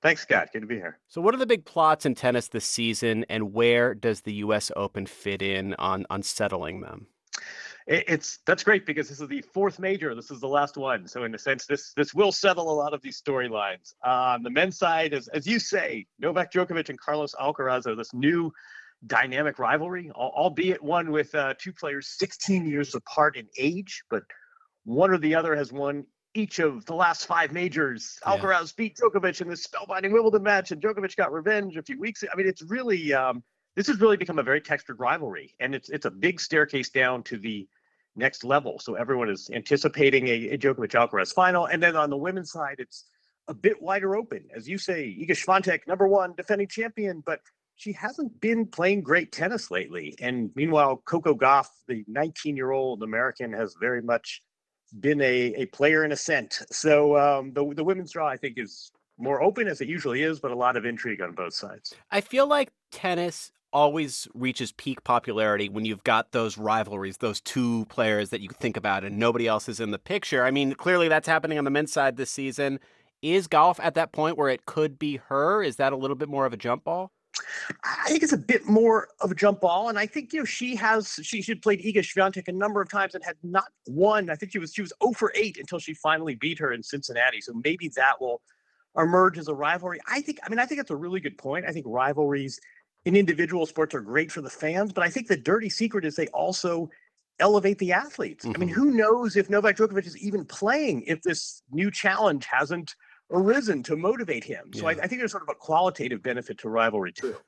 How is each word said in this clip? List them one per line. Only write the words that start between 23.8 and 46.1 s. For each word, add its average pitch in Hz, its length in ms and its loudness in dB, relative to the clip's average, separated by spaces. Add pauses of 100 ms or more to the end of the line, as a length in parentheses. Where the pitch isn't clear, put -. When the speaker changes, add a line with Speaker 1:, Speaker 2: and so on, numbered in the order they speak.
Speaker 1:
but 107 140 -4 (640)
one 143 240 2
or 185 80 4
the 156 160 2
other 165 220 2
has 139 160 -4
won 143 340 -4 (300)
each 214 240 -4
of 139 260 0
the 170 80 -8
last 170 320 2
five 165 260 0
majors. 151 720 -4
Speaker 2:
Yeah. 196 140 2
Speaker 1:
Alcaraz 185 380 0
beat 220 220 -6
Djokovic 190 440 2
in 175 80 -6
this 170 160 -10
spellbinding 196 460 -4
Wimbledon 214 320 4
match, 196 280 2
and 160 80 -6
Djokovic 202 360 -2
got 165 180 2
revenge 190 420 0
a 160 60 -8
few 135 180 -10
weeks 208 220 -6
ago. 196 100 -6
I 175 40 -6
mean, 190 120 2
it's 185 140 -2
really, 185 500 -2
um, 131 320 2 (320)
this 196 120 0
has 247 120 0
really 208 160 6
become 175 220 -4
a 139 60 0
very 135 180 2
textured 139 380 -6
rivalry, 123 600 -4
and 143 140 -2
it's, 135 160 -8
it's 147 160 -6
a 107 60 -2
big 160 280 -2
staircase 147 500 0
down 127 340 0
to 120 160 -10
the 101 280 -8 (480)
next 127 280 -2
level. 135 340 0
So - 160 -10
everyone 120 340 -2
is 98 240 -6
anticipating 139 760 2
a, 117 220 0
a 135 80 -4
Djokovic-Alcaraz 120 760 0
final. 180 320 4
And 165 160 -2
then 170 140 4
on 151 160 2
the 139 60 -4
women's 180 340 -6
side, 143 260 -8
it's - 280 -16 (420)
a 160 80 -10
bit 196 260 2
wider 190 340 -2
open. 220 300 -6 (100)
As 113 140 -14
you 190 80 -6
say, 151 420 -6
Iga 160 120 -2
Swiatek, 185 560 2
number 190 200 2
one 185 300 4